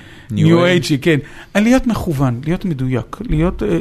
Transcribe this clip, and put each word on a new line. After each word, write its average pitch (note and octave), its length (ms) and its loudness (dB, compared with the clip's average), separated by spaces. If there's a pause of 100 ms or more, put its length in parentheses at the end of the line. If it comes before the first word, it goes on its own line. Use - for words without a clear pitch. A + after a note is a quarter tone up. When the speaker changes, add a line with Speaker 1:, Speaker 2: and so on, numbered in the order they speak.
(320)
Speaker 1:
New - 40 -6
Speaker 2:
New - 40 -2
Speaker 1:
Age. E3+ 500 4
Speaker 2:
Age, D3 120 2
כן. D#3+ 160 2 (360)
על G#3 100 2
להיות B3 240 2
מכוון, C#3 580 -2
להיות F3+ 200 -2
מדויק, C3 520 -4 (120)
להיות, E3+ 340 0
אה, F3 180 0